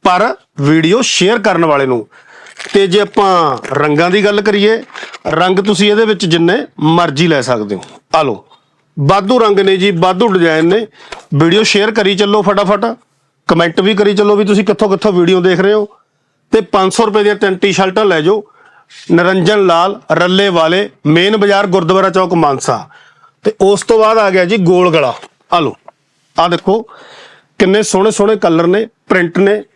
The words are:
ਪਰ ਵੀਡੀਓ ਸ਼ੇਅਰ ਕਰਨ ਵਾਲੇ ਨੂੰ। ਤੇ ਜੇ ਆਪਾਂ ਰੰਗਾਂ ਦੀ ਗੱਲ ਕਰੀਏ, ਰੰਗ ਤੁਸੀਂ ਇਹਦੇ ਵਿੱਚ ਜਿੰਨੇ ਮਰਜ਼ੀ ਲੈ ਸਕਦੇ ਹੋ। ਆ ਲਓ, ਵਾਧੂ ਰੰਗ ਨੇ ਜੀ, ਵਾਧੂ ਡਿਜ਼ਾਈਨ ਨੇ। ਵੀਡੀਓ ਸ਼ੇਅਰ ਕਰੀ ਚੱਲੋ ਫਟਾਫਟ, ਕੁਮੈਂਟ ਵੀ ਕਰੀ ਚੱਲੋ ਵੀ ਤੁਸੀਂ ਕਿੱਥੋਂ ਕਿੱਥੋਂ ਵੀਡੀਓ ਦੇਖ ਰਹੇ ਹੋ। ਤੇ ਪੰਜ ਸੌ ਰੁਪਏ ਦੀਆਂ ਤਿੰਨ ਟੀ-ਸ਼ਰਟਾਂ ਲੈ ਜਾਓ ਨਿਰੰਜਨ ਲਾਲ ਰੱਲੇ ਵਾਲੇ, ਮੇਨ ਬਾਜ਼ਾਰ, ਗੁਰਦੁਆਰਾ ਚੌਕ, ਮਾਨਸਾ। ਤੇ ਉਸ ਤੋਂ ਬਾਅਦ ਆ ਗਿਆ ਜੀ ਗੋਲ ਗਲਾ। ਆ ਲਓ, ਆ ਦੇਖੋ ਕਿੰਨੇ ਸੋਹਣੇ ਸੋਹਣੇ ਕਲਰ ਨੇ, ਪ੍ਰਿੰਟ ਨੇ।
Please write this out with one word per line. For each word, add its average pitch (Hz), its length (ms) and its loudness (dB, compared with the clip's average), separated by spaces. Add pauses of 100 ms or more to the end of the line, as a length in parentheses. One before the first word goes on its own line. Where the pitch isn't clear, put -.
ਪਰ 196 300 0 (260)
ਵੀਡੀਓ 160 420 2
ਸ਼ੇਅਰ 214 360 0
ਕਰਨ 190 260 0
ਵਾਲੇ 143 220 0
ਨੂੰ। 123 200 -4 (680)
ਤੇ 196 140 2
ਜੇ 185 140 0
ਆਪਾਂ 185 560 0 (180)
ਰੰਗਾਂ 147 360 0
ਦੀ 196 140 0
ਗੱਲ 208 160 0
ਕਰੀਏ, 208 360 0 (520)
ਰੰਗ 180 300 0
ਤੁਸੀਂ 202 320 0
ਇਹਦੇ 214 140 2
ਵਿੱਚ 208 220 -2
ਜਿੰਨੇ 170 300 2 (240)
ਮਰਜ਼ੀ 160 460 0
ਲੈ 156 160 2
ਸਕਦੇ 110 320 -4
ਹੋ। 90 80 -10 (320)
ਆ 160 80 2
ਲਓ, 120 220 -4 (520)
ਵਾਧੂ 196 420 0
ਰੰਗ 208 220 2
ਨੇ 196 160 2
ਜੀ, 190 140 0
ਵਾਧੂ 185 380 0
ਡਿਜ਼ਾਈਨ 165 380 0
ਨੇ। 208 200 0 (480)
ਵੀਡੀਓ 170 280 2
ਸ਼ੇਅਰ 208 280 0
ਕਰੀ 202 260 0
ਚੱਲੋ 202 260 0
ਫਟਾਫਟ, 196 420 0 (640)
ਕੁਮੈਂਟ 170 320 0
ਵੀ 196 140 0
ਕਰੀ 202 200 0
ਚੱਲੋ 208 220 2
ਵੀ 208 80 0
ਤੁਸੀਂ 202 200 0
ਕਿੱਥੋਂ 208 240 0
ਕਿੱਥੋਂ 196 240 -2
ਵੀਡੀਓ 180 280 2
ਦੇਖ 180 200 0
ਰਹੇ 196 120 2
ਹੋ। 208 160 -2 (640)
ਤੇ 220 100 2
ਪੰਜ 190 300 -2
ਸੌ 226 140 0
ਰੁਪਏ 208 160 0
ਦੀਆਂ 208 120 2
ਤਿੰਨ 196 220 -2
ਟੀ-ਸ਼ਰਟਾਂ 190 480 0
ਲੈ 180 160 2
ਜਾਓ 196 220 0 (680)
ਨਿਰੰਜਨ 190 540 2
ਲਾਲ 175 340 0 (120)
ਰੱਲੇ 180 380 0
ਵਾਲੇ, 175 380 0 (180)
ਮੇਨ 175 300 2
ਬਾਜ਼ਾਰ, 202 300 2
ਗੁਰਦੁਆਰਾ 190 440 0
ਚੌਕ, 185 240 -2
ਮਾਨਸਾ। 135 520 -2 (580)
ਤੇ 208 80 0 (100)
ਉਸ 196 200 2
ਤੋਂ 226 160 2
ਬਾਅਦ 220 200 2
ਆ 202 120 2
ਗਿਆ 185 140 0
ਜੀ 185 120 -2
ਗੋਲ 180 360 2
ਗਲਾ। 139 220 0 (380)
ਆ 175 80 2
ਲਓ, 135 160 -4 (600)
ਆ 165 120 0
ਦੇਖੋ 190 340 -2 (800)
ਕਿੰਨੇ 190 220 2
ਸੋਹਣੇ 202 280 0
ਸੋਹਣੇ 208 260 0
ਕਲਰ 170 300 0
ਨੇ, 202 200 0 (220)
ਪ੍ਰਿੰਟ 175 300 -2
ਨੇ। 202 240 0 (140)